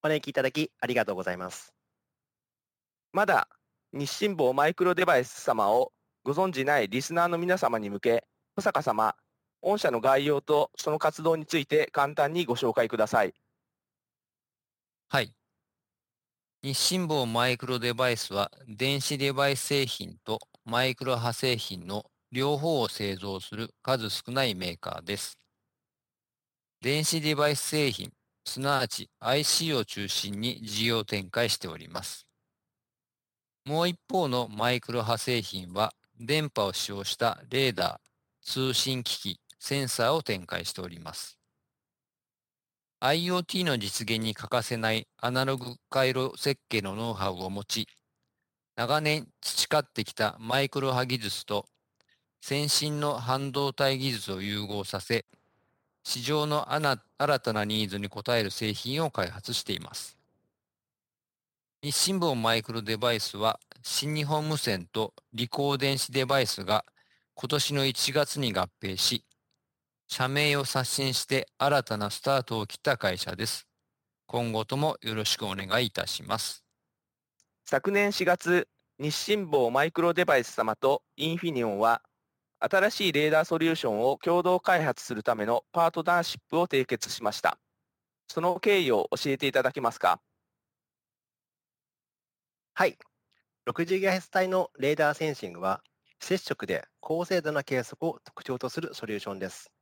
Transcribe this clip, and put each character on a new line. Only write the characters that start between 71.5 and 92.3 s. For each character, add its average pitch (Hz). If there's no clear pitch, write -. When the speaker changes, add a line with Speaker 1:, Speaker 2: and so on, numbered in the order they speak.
Speaker 3:
新 139
た 110
な 104
ス -
タ 139
ー -
ト 113
を 104
切 -
っ -
た 139
会 92
社 85
で 104
す。 -
今 120
後 110
と 135
も 151
よ 113
ろ 110
し -
く 113
お 95
願 98
い 123
い 101
た -
し -
ま 101
す。 -
Speaker 2:
昨 143
年 202
四 185
月、 175
日 147
進 202
房 131
マ 135
イ 165
ク 170
ロ 170
デ 175
バ 151
イ 120
ス -
様 110
と 135
イ 160
ン 170
フ 175
ィ 165
ニ 127
オ 110
ン 101
は、 113
新 196
し 202
い 160
レ 151
ー -
ダ 156
ー -
ソ 165
リ 160
ュ 165
ー -
シ 156
ョ 117
ン 104
を 127
共 175
同 180
開 175
発 131
す 123
る 110
た 123
め 107
の 117
パ 165
ー -
ト 165
ナ 175
ー -
シ -
ッ -
プ 156
を 175
締 135
結 -
し -
ま 104
し -
た。 -
そ -
の 175
経 202
緯 139
を 101
教 -
え 135
て 139
い 131
た 131
だ 127
け 135
ま 117
す -
か？ 90